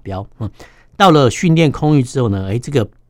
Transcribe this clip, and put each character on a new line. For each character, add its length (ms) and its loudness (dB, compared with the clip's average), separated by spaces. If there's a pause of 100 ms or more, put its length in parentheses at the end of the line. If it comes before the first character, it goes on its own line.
标， 200 -10 (140)
嗯， 100 -10 (480)
到 140 4
了 220 4
训 240 0
练 160 2
空 260 0
域 60 2
之 180 -6
后 80 0
呢， 160 -4
哎， 140 -4
这 120 -12
个 160 0 (220)